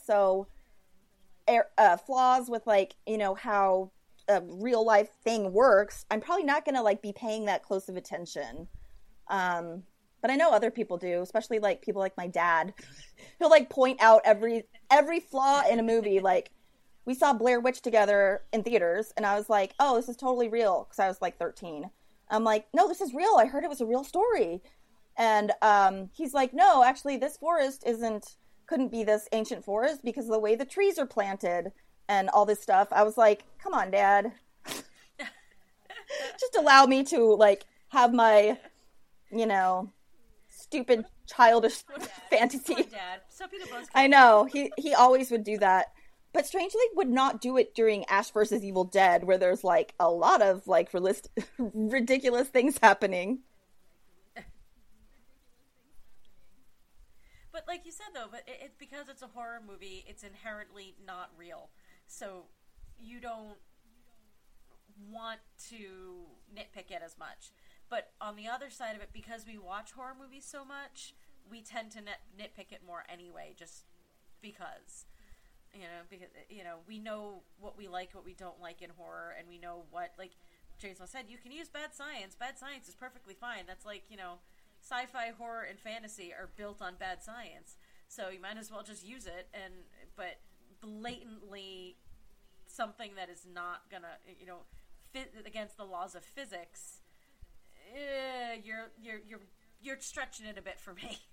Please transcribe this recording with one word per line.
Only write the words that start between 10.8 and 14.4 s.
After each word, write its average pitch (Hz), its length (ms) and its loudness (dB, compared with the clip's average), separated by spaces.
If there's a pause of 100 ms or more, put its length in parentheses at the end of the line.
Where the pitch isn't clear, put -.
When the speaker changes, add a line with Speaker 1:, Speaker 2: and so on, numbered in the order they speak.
Speaker 1:
do, 175 260 -4
especially, 220 360 -4
like, 202 240 -2
people 196 180 -6
like 190 160 -6
my 180 100 -10
dad. 170 480 -2 (320)
<laughs> - 320 -20
He'll, 320 120 4
like, 302 200 6
point 262 320 0
out 220 220 10
every, 220 400 2 (260)